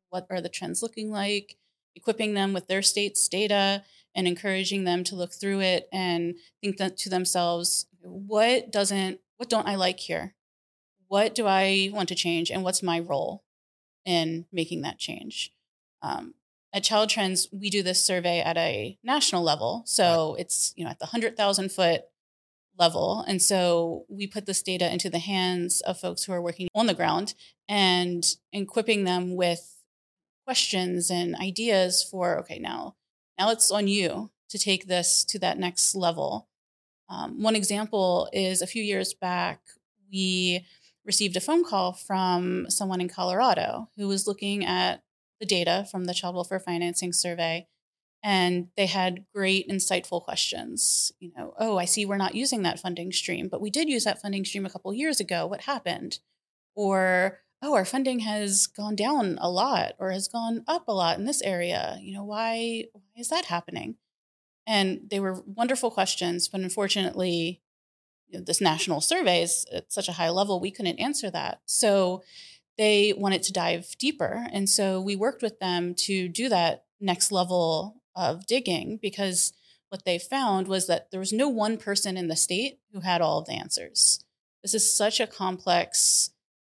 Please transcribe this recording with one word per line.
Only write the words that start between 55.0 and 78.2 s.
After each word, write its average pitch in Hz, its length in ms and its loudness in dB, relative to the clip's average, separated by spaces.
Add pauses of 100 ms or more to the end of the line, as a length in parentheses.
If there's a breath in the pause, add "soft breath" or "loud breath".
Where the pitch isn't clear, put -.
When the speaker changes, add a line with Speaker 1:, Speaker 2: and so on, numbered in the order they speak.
Speaker 1:
ago. 170 280 -2
What 196 140 -6
happened?" - 580 -6 (560)
Or, 190 640 2 (240 loud breath)
"Oh, 294 100 0
our 196 120 4
funding 254 340 0
has 214 480 0
gone 208 280 -6
down 214 460 0
a 175 80 0
lot 202 480 2
or 190 140 -2
has 190 160 -4
gone 233 400 -4
up 330 200 -2
a 220 60 -2
lot 175 240 2
in 202 80 -6
this 285 160 -2
area. 175 580 -2
You 196 140 -14
know, 202 100 -10
why, 226 720 -4
why 202 80 -20 (160)
is 240 120 -8
that 349 160 0
happening?" - 520 -6 (680)
And 196 420 2
they 202 100 -2
were 190 280 -2
wonderful 233 420 0
questions, 175 580 0
but 190 140 -4
unfortunately, 185 1000 0 (640)
you 165 100 -14
know, 180 80 -12
this 170 160 0
national 156 400 2
survey 226 400 4
is - 300 0
at 175 200 -8
such 196 160 -4
a 175 60 -6
high 165 160 0
level, 190 300 0
we 190 120 -4
couldn't 190 280 -4
answer 233 320 -4
that. - 340 -6
So 190 580 2 (540 loud breath)
they 208 340 4
wanted 190 320 0
to - 80 -2
dive 175 480 -2
deeper. 254 540 -2
And 196 160 0
so 190 320 2
we 196 160 -4
worked 233 240 -2
with 220 180 -6
them 175 360 0
to 185 340 0
do 226 180 -2
that 175 380 2 (160)
next 196 300 2
level 180 720 2 (140)
of 175 300 -2